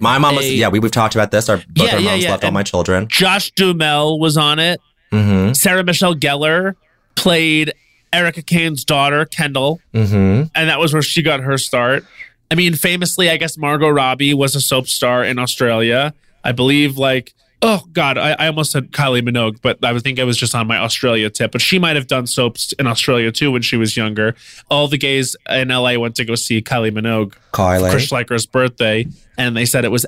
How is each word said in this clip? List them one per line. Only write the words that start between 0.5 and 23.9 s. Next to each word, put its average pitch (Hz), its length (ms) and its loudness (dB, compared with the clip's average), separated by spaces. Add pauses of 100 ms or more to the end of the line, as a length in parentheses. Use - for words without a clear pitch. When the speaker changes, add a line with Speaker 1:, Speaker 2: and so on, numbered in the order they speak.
Speaker 1:
yeah, 113 140 2
we, 98 120 2
we've 110 120 0
talked 110 240 0
about 107 160 0
this. 107 160 2
Our, 104 100 2 (120)
both - 180 2
Speaker 2:
Yeah, 233 80 0
Speaker 1:
our - 60 0
Speaker 2:
yeah, 202 100 0
Speaker 1:
moms 185 120 0
Speaker 2:
yeah. 175 80 0
Speaker 1:
loved 95 120 -2
All 104 60 0
Speaker 2:
And 95 40 -4
Speaker 1:
My 98 100 0
Children. 92 460 0
Speaker 2:
Josh 190 460 0
Duhamel 156 640 0
was 156 180 2
on 151 220 2
it. 170 220 0 (320)
Speaker 1:
Mm-hmm. 104 400 2
Speaker 2:
Sarah 185 300 2
Michelle 175 320 2
Gellar 151 580 0 (420)
played 160 580 2 (380)
Erica 170 300 0
Kane's 165 420 -2
daughter, 143 420 2
Kendall. 147 540 -2 (140)
Speaker 1:
Mm-hmm. 104 500 2 (100)
Speaker 2:
And 160 160 0
that 147 100 0
was 160 140 2
where 156 80 2
she 151 200 -2
got 147 200 0
her 135 160 -2
start. 127 480 0 (440)
I 160 60 0
mean, 175 200 2
famously, 175 540 0
I 165 80 0
guess 160 200 -6
Margot 151 320 0
Robbie 139 440 2
was 139 220 0
a 139 60 -2
soap 131 260 0
star 123 360 0
in 123 160 -2
Australia. 120 720 0 (300)
I 135 80 -2
believe, 135 460 2
like, 131 360 -2 (300)
oh, 220 200 0 (100)
God, 143 240 0
I, 139 160 0
I 156 140 -2
almost 156 240 -2
said 135 200 -4
Kylie 131 300 0
Minogue, 117 400 -2
but 120 240 0
I 120 80 0
would 120 100 -2
think 131 160 -4
I 131 60 0
was 123 100 0
just 120 200 -4
on 117 120 -2
my 113 100 -2
Australia 113 520 0
tip. 110 240 -4
But 120 80 -2
she - 180 0
might 165 160 2
have 135 120 -4
done 127 200 -2
soaps - 460 -2
in 135 140 -2
Australia, 117 440 0
too, 143 200 0
when 123 100 0
she 117 160 -2
was 113 180 0